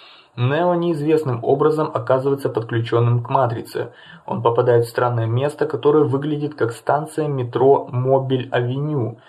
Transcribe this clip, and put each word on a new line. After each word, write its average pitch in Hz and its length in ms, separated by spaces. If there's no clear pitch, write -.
Нео 151 400
неизвестным 156 640
образом 151 500
оказывается 139 560
подключенным 120 760
к - 60
"Матрице". 117 640
Он 98 160
попадает 120 440
в 117 60
странное 120 360
место, 131 400
которое 147 380
выглядит 147 500
как 117 160
станция 151 560
метро 131 640
Мобиль-Авеню, 131 1300